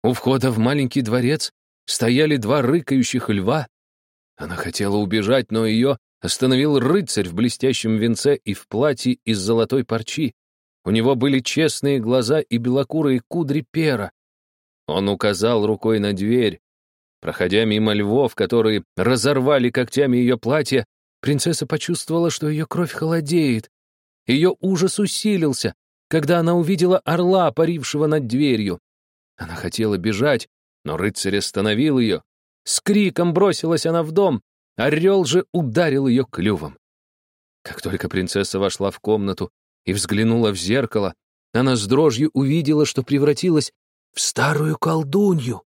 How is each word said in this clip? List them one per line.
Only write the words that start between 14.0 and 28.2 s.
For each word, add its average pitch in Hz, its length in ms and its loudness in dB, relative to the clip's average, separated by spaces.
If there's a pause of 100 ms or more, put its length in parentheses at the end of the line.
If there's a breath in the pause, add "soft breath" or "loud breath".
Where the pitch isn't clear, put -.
Он 95 220 -2
указал 104 560 0
рукой 110 340 0
на 101 140 -2
дверь. 104 480 0 (600)
Проходя 95 440 0
мимо 107 280 2
львов, 107 400 0
которые 107 500 0 (120)
разорвали 127 720 2
когтями 127 480 0
ее 123 200 2
платье, 131 480 -2 (360)
принцесса 147 440 -2
почувствовала, 170 640 -2
что 151 200 -4
ее 156 160 -4
кровь 170 260 -4
холодеет. 160 760 0 (560)
Ее 156 360 4
ужас 185 380 0
усилился, 170 760 -2 (340)
когда 160 320 0
она 170 160 2
увидела 180 440 2
орла, 175 520 2
парившего 156 560 0
над 151 180 0